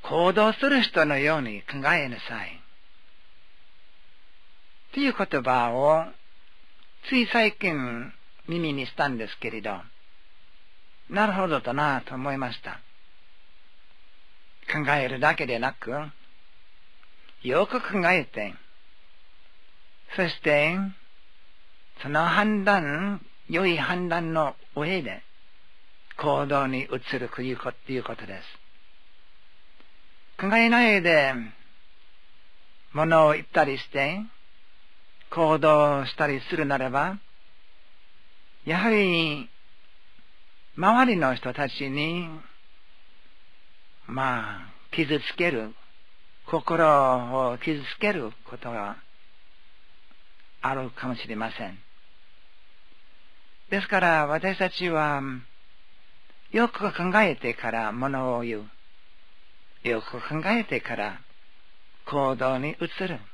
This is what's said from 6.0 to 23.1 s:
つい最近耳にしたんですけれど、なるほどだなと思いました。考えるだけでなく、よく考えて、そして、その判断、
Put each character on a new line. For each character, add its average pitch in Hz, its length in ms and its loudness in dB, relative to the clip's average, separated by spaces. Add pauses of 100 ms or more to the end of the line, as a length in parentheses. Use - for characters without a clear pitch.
つ 269 80 2
い 240 120 6
最 220 280 4
近 131 560 -2 (360)
耳 165 260 0
に 135 140 -4
し - 80 -10
た 147 120 2
ん 127 120 -2
で 107 80 -4
す - 120 -8
け 113 120 -4
れ 110 100 -6
ど、 101 180 -4 (1300)
な 202 200 4
る 196 60 2
ほ 190 140 2
ど 147 140 2
だ 120 120 -2
な 139 280 2
と - 140 -8
思 135 180 -2
い 135 40 -2
ま 127 140 -2
し - 100 -8
た。 - 200 -8 (1900)
考 143 200 2
え 139 140 2
る 131 120 -4
だ 151 160 6
け 156 100 -2
で 120 140 0
な 131 140 0
く、 - 200 -6 (1500)
よ 151 240 4
く 247 120 -2
考 185 300 0
え 180 160 6
て、 101 300 -6 (1600)
そ 180 120 4
し - 140 -4
て、 151 360 6 (1200)
そ 139 80 -6
の 151 160 4
判 208 400 4
断、 185 580 4 (240)